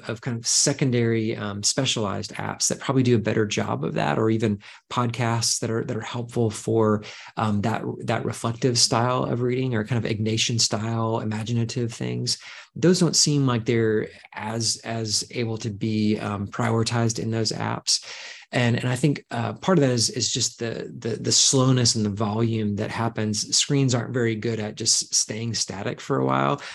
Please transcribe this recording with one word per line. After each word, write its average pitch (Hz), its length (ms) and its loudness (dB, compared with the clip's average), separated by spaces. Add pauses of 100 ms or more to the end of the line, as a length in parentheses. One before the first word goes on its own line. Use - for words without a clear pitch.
of 117 140 -6
kind 120 140 -4
of 117 80 -8
secondary, 117 920 2
um, 104 260 -6
specialized 101 720 0
apps 104 340 -4
that - 120 -4
probably 131 240 2
do 120 100 6
a 110 60 4
better 110 260 2
job 107 380 -2
of - 100 -2
that, - 240 0
or 113 100 2
even 110 300 2 (320)
podcasts 117 680 0
that 117 100 -4
are, 113 140 -2
that 117 120 -4
are 107 40 -4
helpful 117 500 -2
for, 107 540 2 (320)
um, 107 240 0
that, 110 240 -2 (160)
that 117 240 -2
reflective 117 520 0
style 123 460 4
of 131 180 -2
reading 127 340 0
or 107 100 2
kind 117 200 0
of - 60 0
Ignatian 110 500 0
style, 113 600 0
imaginative 117 720 -2
things. 123 460 -4 (360)
Those 175 240 4
don't 160 180 4
seem 143 300 4
like 120 200 0
they're 113 420 2 (260)
as, 110 500 -4
as 113 460 -4
able 113 280 -4
to 113 120 -6
be, 107 480 0
um, 101 300 -4
prioritized 117 720 0
in 113 100 -2
those 113 220 0
apps. - 520 -2 (480)
And, 120 240 4
and 120 120 0
I 127 60 0
think, 139 380 0
uh, 113 220 -4
part 185 220 2
of 151 60 6
that 135 80 4
is, 120 180 2
is - 220 -2
just - 300 -4
the, 117 380 -6
the, 117 180 -4
the 120 160 -2
slowness 127 640 4
and 107 100 2
the 104 40 0
volume 107 640 0
that 107 140 -2
happens. 110 680 -2
Screens 139 360 2
aren't 120 220 0
very 117 220 2
good 110 240 -2
at 107 160 -6
just - 360 0
staying 113 420 -2
static 190 460 -4
for 135 180 -2
a 131 60 2
while. 135 380 2 (120)